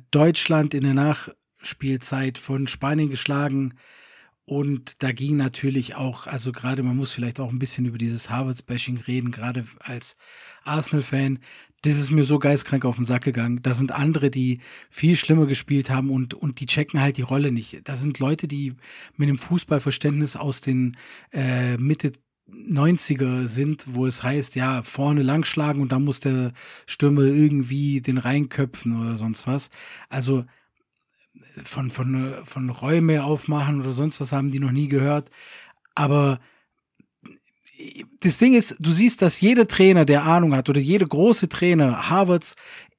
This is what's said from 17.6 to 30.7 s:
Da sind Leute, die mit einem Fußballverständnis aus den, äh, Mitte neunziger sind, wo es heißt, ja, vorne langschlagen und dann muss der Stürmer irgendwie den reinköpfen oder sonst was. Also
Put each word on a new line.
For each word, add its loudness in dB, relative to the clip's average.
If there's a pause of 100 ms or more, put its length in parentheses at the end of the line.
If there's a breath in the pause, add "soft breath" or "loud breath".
Da -8
sind -4
Leute, -2
die -6 (420 loud breath)
mit 0
einem 0
Fußballverständnis -2
aus -4
den, -2 (360 loud breath)
äh, -2
Mitte -2 (340)
neunziger 0
sind, -4
wo 0
es -4
heißt, -2
ja, -2
vorne 0
langschlagen 0
und -2
dann 0
muss -2
der -2 (340 loud breath)
Stürmer 2
irgendwie 2
den -2
reinköpfen -2
oder -4
sonst -6
was. -4 (380 loud breath)
Also -2 (1200 soft breath)